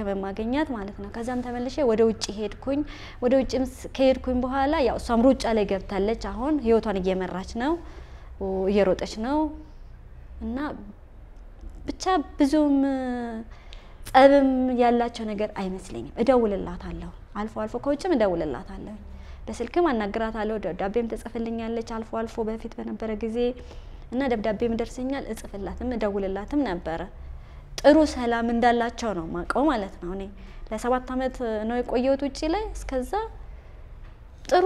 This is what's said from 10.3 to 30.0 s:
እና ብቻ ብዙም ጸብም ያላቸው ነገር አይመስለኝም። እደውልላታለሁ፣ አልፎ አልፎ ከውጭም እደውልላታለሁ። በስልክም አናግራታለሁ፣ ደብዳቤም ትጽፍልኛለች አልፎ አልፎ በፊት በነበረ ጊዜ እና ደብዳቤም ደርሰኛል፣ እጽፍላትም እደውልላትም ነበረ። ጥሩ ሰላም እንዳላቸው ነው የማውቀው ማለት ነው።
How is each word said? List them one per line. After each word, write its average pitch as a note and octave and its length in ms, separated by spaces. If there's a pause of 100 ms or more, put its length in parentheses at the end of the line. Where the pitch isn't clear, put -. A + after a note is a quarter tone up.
እና A3+ 160 (1300)
ብቻ - 200 (280)
ብዙም D4 440 (1300)
ጸብም C#4 440 (280)
ያላቸው A#3+ 500
ነገር G#3+ 280
አይመስለኝም። F#3+ 600
እደውልላታለሁ፣ F#3 960 (260)
አልፎ G#3+ 220
አልፎ G#3+ 200
ከውጭም D4 340
እደውልላታለሁ። F#3+ 840 (460)
በስልክም A#3+ 440
አናግራታለሁ፣ A3 720
ደብዳቤም G3+ 500
ትጽፍልኛለች A3+ 840
አልፎ A3 240
አልፎ A3+ 280
በፊት A3 300
በነበረ A3 420
ጊዜ A3 220 (680)
እና B3 220
ደብዳቤም A3+ 480
ደርሰኛል፣ B3+ 500
እጽፍላትም G#3 680
እደውልላትም G3+ 680
ነበረ። F3 380 (760)
ጥሩ D4 200 (120)
ሰላም A#3 400
እንዳላቸው A#3 640
ነው E3+ 120
የማውቀው F3 400
ማለት A3 320
ነው። F3 140